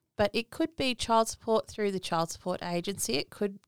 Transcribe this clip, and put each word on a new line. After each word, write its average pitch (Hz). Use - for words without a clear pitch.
But 208
it 233
could -
be 262
child 226
support -
through 208
the 190
child 170
support -
agency. 175
It -
could, 202